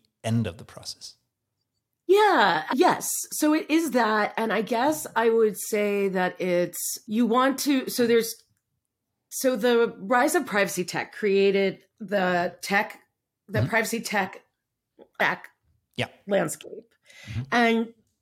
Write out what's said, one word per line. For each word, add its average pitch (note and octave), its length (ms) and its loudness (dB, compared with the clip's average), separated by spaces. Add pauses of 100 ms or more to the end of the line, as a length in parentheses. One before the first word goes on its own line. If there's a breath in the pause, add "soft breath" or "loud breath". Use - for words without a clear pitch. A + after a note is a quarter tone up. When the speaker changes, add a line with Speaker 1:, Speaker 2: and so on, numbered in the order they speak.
(220)
Speaker 1:
end A#2 240 -2
of E2+ 120 -10
the G2 60 -18
process. - 500 -18 (920)
Speaker 2:
Yeah, D4+ 560 4 (120)
yes. C4+ 340 2 (240)
So D4+ 200 2
it D#4 160 -2
is D#4+ 240 0
that. G#3+ 440 0
And A3+ 160 -2
I G#3+ 100 0
guess A#3+ 440 -2 (100)
I A3+ 120 2
would A3 300 2
say G3+ 500 -2
that F3+ 320 -2
it's, F3 640 -2
you A3 200 0
want B3+ 340 2
to, C4+ 300 0
so A#3+ 160 0
there's, A3+ 280 2 (920)
so C4 280 -2
the A#3 420 2
rise B3 380 2
of D4 100 -2
privacy G3 380 -2
tech D#3 280 -8
created G3 680 0 (180)
the F#3 640 -2
tech, G3+ 380 -2 (480)
the G#3 120 -2
Speaker 1:
Mm-hmm. - 80 0
Speaker 2:
privacy A3+ 320 -2
tech - 400 -4 (760)
tech E3+ 300 -2 (480)
Speaker 1:
Yeah. A#2+ 100 -2 (220)
Speaker 2:
landscape. F#3 420 -2 (580 loud breath)
Speaker 1:
Mm-hmm. A#2+ 220 -6
Speaker 2:
And A3+ 380 2 (340)